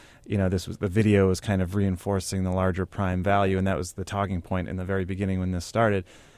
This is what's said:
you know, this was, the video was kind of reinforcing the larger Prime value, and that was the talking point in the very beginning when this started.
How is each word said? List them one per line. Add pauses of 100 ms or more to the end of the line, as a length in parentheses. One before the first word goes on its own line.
(280)
you
know,
this
was,
the
video
was
kind
of
reinforcing
the
larger
Prime
value,
and
that
was
the
talking
point
in
the
very
beginning
when
this
started. (340)